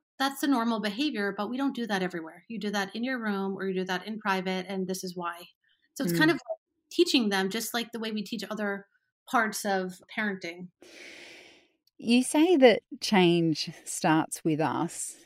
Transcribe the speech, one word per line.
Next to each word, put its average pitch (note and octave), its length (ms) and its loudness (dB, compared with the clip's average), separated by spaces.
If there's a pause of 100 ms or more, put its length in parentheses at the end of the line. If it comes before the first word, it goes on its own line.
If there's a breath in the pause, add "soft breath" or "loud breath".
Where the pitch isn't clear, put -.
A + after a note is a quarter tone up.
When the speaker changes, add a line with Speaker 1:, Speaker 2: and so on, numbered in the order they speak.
(180)
Speaker 1:
that's C#4 240 -2
a D#4 60 2
normal A3+ 320 2
behavior, G#3 560 -2
but G#3 140 -4
we B3 60 -6
don't C#4 200 -2
do A#3 100 -4
that G3+ 160 0
everywhere. F3 460 -6
You A3+ 100 -10
do G#3 120 -4
that G3 260 -2
in A3+ 80 -6
your C4 160 -4
room G3 360 -2
or F#3+ 120 -6
you F#3+ 60 -2
do F#3 100 -2
that F#3 220 -4
in G#3+ 140 -8
private, F#3 480 -2
and F#3+ 200 -6
this F#3 160 -6
is F3+ 120 -10
why." E3+ 320 -8 (460)
So C4+ 100 -4
it's E3+ 80 0
kind D#4 180 4
Speaker 2:
Mm. - 0 -
Speaker 1:
of D4+ 60 2
like - 220 -10 (320)
teaching D4 380 4
them G3 220 0
just A3+ 240 -4
like A#3 180 -4
the A#3 80 -6
way A3 120 -6
we A3 100 -4
teach G#3 280 -10
other G3+ 360 -4 (420)
parts A3 360 0
of F#3+ 360 -2 (160)
parenting. F#3 520 -6 (1300 loud breath)
Speaker 2:
You A#3+ 220 4
say D#4+ 340 4
that B3+ 260 8 (180)
change E3+ 680 4 (140)
starts - 600 0
with D#3 160 0
us, C#3 640 -4